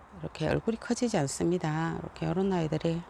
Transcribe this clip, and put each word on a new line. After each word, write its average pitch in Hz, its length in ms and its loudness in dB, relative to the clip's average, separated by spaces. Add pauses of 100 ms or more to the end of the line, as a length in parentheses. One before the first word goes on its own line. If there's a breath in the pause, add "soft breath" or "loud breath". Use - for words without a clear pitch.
(200)
이렇게 - 280 -4
얼굴이 220 300 0
커지지 233 400 0
않습니다. 165 800 2
이렇게 160 280 -6
요런 190 260 2
아이들이. 165 560 0